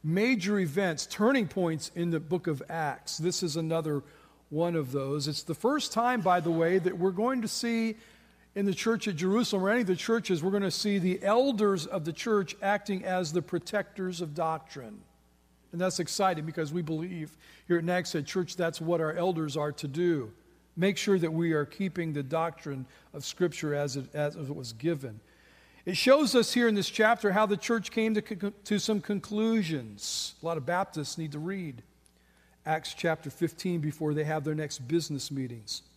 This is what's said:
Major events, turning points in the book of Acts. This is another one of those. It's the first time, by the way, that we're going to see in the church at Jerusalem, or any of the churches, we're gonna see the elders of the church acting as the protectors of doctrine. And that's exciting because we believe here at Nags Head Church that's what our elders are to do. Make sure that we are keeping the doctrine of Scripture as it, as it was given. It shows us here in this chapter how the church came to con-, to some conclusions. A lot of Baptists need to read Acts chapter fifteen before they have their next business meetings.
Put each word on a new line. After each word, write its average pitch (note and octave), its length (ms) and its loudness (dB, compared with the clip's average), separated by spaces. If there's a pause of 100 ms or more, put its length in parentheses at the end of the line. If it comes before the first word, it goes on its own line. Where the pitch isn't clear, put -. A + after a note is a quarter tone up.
Major G3+ 560 2
events, F3 460 0
turning A3+ 420 2
points E3 480 -2
in E3+ 160 0
the D#3+ 80 0
book E3+ 280 -2
of C#3+ 220 -2
Acts. D#3+ 480 -4
This F3 260 -2
is D#3 140 -2
another D#3+ 460 -2 (460)
one E3+ 260 0
of C3+ 160 -2
those. C#3 360 -2
It's D3 160 -6
the D#3+ 120 -4
first C#4+ 360 0
time, A#3+ 300 2
by F3+ 180 6
the E3 120 0
way, E3 280 4
that F3 180 0
we're F#3 140 2
going A#3 300 0
to A3 60 -2
see A3+ 480 0 (580)
in G3+ 120 0
the G3 80 2
church A3+ 340 0
at F#3 80 -2
Jerusalem, F#3+ 480 2
or G3 60 2
any A#3+ 120 4
of F#3+ 60 0
the F#3 80 4
churches, F#3+ 480 0
we're F#3+ 80 2
gonna G3 180 2
see G3+ 280 0
the F3+ 260 0
elders G#3 600 4
of D#3 200 -4
the E3 80 -4
church G#3 480 0
acting G3+ 440 -2
as F#3 260 -2
the E3+ 100 0
protectors F#3 760 -4
of D#3 160 -6
doctrine. D3+ 640 -6 (720)
And E3+ 80 -8
that's F3+ 200 0
exciting F3 460 0
because D#3 280 -4
we F3 80 -2
believe D#3+ 560 -6 (300)
here F3 100 4
at E3 80 0
Nags F3+ 260 0
Head D3 140 -2
Church F3+ 320 -2
that's E3 240 -2
what E3 180 2
our D#3 140 0
elders D#3+ 420 0
are D3 180 0
to - 140 -8
do. D3 440 0 (480)
Make G3 180 2
sure G3 200 4
that D#3+ 160 2
we E3 200 2
are D3 120 2
keeping E3 480 -4
the C#3+ 80 -2
doctrine D3 640 -4 (260)
of D3 140 -12
Scripture D#3+ 480 0
as C#3+ 240 -2
it, C3 160 -8
as D3 220 -2
it D3 200 -8
was B2 180 -12
given. C3 460 -4 (680)
It F3 120 -2
shows C4+ 380 6
us A#3 180 4
here A#3+ 140 6
in A3 80 4
this G3 140 0
chapter G#3+ 420 4
how G#3 160 4
the G3+ 100 2
church A3+ 340 -2
came A3 220 2
to G#3 80 2
con-, G3+ 320 -6 (120)
to G#3 120 2
some G#3 240 0
conclusions. G3 1400 -2
A - 20 -8
lot E3 120 -2
of C3 80 -6
Baptists E3+ 520 -2
need D#3+ 140 -6
to D3 80 -8
read D#3+ 420 -8 (840)
Acts D#3 280 -2
chapter D#3+ 380 0
fifteen E3+ 480 -2
before D3+ 340 -2
they D3 120 0
have D3+ 180 -2
their D#3 100 -2
next D3 340 -6
business D3+ 440 -2
meetings. A#2+ 500 -8 (140)